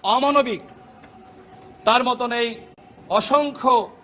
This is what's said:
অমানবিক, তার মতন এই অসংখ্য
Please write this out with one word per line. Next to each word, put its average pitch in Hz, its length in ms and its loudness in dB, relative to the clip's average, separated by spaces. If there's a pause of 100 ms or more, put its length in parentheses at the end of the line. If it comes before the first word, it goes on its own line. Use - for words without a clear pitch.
অমানবিক, 247 580 0 (1200)
তার 240 200 2
মতন 247 280 -2
এই 233 240 -4 (540)
অসংখ্য 247 800 0 (140)